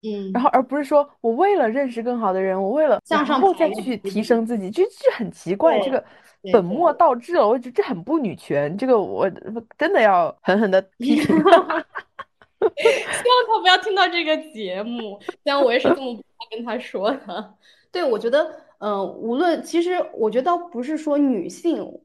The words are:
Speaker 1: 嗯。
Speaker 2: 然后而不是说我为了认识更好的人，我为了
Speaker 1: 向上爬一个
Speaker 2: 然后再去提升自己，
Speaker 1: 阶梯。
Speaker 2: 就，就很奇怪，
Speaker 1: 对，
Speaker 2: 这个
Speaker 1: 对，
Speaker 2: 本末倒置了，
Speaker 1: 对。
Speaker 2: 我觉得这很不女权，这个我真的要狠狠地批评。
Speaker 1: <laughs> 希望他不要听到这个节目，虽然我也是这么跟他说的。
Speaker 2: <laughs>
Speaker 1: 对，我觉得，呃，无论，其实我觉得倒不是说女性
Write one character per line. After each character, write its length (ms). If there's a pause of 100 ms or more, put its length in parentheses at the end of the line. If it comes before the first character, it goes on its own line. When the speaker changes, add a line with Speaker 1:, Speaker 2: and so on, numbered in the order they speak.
Speaker 1:
嗯。 300
Speaker 2:
然 100
后 80
而 120
不 160
是 60
说 240 (120)
我 120
为 240
了 120
认 220
识 120
更 160
好 140
的 80
人， 200
我 100
为 160
了 180
Speaker 1:
向 200
上 160
爬 80
一 40
个 60
Speaker 2:
然 120
后 60
再 60
去 160
提 240
升 240
自 120
己， 120
Speaker 1:
阶 140
梯。 40
Speaker 2:
就， 220
就 60
很 140
奇 240
怪， 240
Speaker 1:
对， 60
Speaker 2:
这 60
个 140 (380)
Speaker 1:
对， 100
Speaker 2:
本 120
末 280
倒 220
置 200
了， 80
Speaker 1:
对。 60
Speaker 2:
我 100
觉 100
得 40
这 100
很 200
不 160
女 180
权， 400
这 100
个 120
我 300 (500)
真 140
的 80
要 420
狠 160
狠 120
地 100 (180)
批 180
评。 100
Speaker 1:
<laughs> 0
希 60 (100)
望 220 (1800)
他 160
不 40
要 120
听 160
到 140
这 160
个 120 (160)
节 300
目， 400
虽 220
然 180
我 100
也 60
是 100
这 80
么 180 (360)
跟 140
他 140
说 320
的。 440 (100)
Speaker 2:
<laughs> 260
Speaker 1:
对， 140
我 140
觉 120
得， 200 (280)
呃， 260
无 320
论， 260
其 200
实 100 (220)
我 160
觉 80
得 60
倒 140
不 240
是 140
说 200
女 320
性 380 (180)